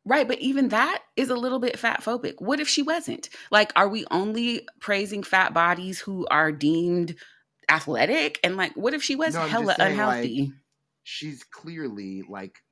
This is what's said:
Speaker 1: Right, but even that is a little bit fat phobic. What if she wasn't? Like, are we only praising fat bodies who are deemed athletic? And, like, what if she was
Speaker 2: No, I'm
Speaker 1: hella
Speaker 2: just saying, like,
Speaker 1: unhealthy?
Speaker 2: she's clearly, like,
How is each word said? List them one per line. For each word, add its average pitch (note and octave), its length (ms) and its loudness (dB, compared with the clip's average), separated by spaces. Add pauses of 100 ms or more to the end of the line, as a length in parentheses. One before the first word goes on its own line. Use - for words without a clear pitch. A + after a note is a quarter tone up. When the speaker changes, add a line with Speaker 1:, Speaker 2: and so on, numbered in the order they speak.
Speaker 1:
Right, C#4 220 2
but B3 120 -2
even C4+ 320 2
that C4 320 2 (140)
is C4 120 2
a B3 80 0
little B3 220 -2
bit A#3 200 -2
fat - 240 -2
phobic. A#3+ 360 -4
What C4+ 220 0
if D4 80 -4
she - 140 2
wasn't? - 460 -4 (220)
Like, G#3+ 260 4
are G3 120 6
we G#3+ 220 -4
only A3 560 0 (140)
praising G3+ 420 -2
fat F#3 300 4
bodies F3 480 0
who F#3+ 300 -6
are D#3 200 4
deemed E3 680 0 (540)
athletic? D#3 720 2
And, F#3 140 2
like, F3+ 180 -2
what A#3+ 200 -2
if D4 80 -4
she C4+ 140 -2
was D#4 180 -2
Speaker 2:
No, E3 80 -2
I'm D#3 80 -2
Speaker 1:
hella A3+ 160 0
Speaker 2:
just F#3+ 100 2
saying, G3 220 2
like, B2 320 0
Speaker 1:
unhealthy? C#3 220 -2 (500)
Speaker 2:
she's - 420 -12
clearly, G#2 760 -10
like, G2 360 -12 (140)